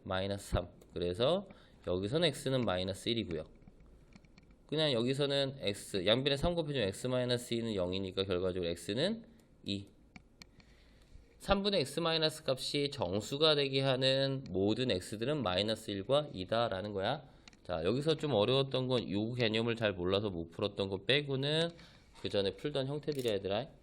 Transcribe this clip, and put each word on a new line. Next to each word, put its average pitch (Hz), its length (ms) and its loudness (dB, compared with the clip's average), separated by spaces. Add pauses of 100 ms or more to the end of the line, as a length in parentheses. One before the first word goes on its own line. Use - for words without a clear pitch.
마이너스 98 480 -4
삼. 87 180 0 (240)
그래서 113 520 0 (400)
여기서는 104 440 0
X는 135 320 -2
마이너스 95 480 -2
일이고요. 85 460 -4 (1120)
그냥 151 260 0
여기서는 135 680 0
X, 98 460 -2
양변에 135 300 4
삼 170 180 0
곱해주면 147 340 0
X - 180 -6
마이너스 123 460 0
이는 113 220 0
영이니까 92 480 0
결과적으로 90 480 0
X는 156 520 -2 (400)
이. 101 220 -4 (1500)
삼분의 196 420 2
X - 180 -2
마이너스 160 460 0
값이 143 460 0
정수가 117 640 2
되게 135 280 2
하는 135 680 2
모든 107 400 2
X들은 117 540 0
마이너스 104 480 0
일과 127 420 0
이다라는 104 600 -2
거야. 107 300 -2 (400)
자, 82 200 -2
여기서 143 320 2
좀 151 180 -2
어려웠던 131 540 2
건 123 240 0
요 110 240 0
개념을 113 400 2
잘 110 180 2
몰라서 95 380 2
못 85 200 -6
풀었던 98 380 -2
거 98 160 -2
빼고는 143 640 0 (520)
그 98 80 -4
전에 98 260 0
풀던 143 320 -4
형태들이야, 135 460 -2
얘들아. 98 340 -2 (160)